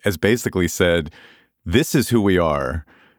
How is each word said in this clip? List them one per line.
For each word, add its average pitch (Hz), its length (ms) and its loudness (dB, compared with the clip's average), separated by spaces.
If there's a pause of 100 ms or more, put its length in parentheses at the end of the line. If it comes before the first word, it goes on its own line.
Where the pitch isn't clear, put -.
has 98 140 -2
basically 98 500 0
said, 85 440 0 (540)
"This 117 300 0
is 127 140 0
who 117 120 2
we 98 160 2
are. 76 480 -2 (340)